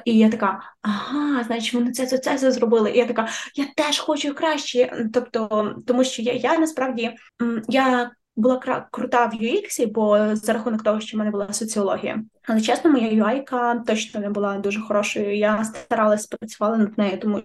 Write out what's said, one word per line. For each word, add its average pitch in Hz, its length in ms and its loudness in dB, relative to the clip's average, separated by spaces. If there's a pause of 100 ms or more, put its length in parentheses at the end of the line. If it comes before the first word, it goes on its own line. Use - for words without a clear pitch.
і 226 120 4
я 220 120 8
така: 208 300 0 (220)
«Ага, 254 600 -2
значить, 233 300 -4
вони 240 180 0
це, 262 140 -4
це, 262 320 -2
це 269 140 4
зробили». 220 420 2
І 220 40 4
я 233 80 6
така: 220 220 -2 (280)
«Я 277 100 -2 (100)
теж 294 240 0
хочу 294 340 -2
краще». 285 800 0
Тобто, 214 580 -2 (160)
тому 254 160 4
що 247 180 -2
я, 240 120 0
я 311 260 2
насправді, 254 520 -2 (300)
м, 233 260 -2
я 247 440 2 (240)
була 254 220 2
кра-, 254 340 -6
крута 226 340 0
в 220 180 -4
ю 226 60 -2
іксі, 339 360 -2
бо 214 500 2
за 220 180 -2
рахунок 220 300 -2
того, 214 160 2
що 214 180 -8
в - 20 0
мене 214 120 0
була 202 220 -4
соціологія. 208 720 -2 (240)
Але, 220 140 2
чесно, 269 300 4
моя 226 200 4
ю 220 120 4
ай-ка 240 640 0
точно 220 340 -2
не 202 80 -4
була 202 280 -2
дуже 202 240 -2
хорошою. 208 560 -2
Я 214 260 2
старалась, 214 640 0
працювала 220 520 -4
над 214 200 2
нею, 196 220 0
тому 208 260 -2